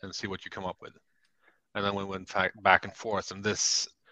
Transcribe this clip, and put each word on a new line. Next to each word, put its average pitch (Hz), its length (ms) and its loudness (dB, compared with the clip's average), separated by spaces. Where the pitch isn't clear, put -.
and 95 120 -12
see - 140 -8
what 95 180 -8
you 98 60 -14
come 98 140 -8
up 90 160 -6
with. - 120 -16
And 101 100 0
then 101 100 2
we 98 80 -2
went 95 260 -8
fa-, 92 220 2
back 95 240 8
and 98 100 -12
forth. 104 360 -4
And 98 120 -12
this, - 440 2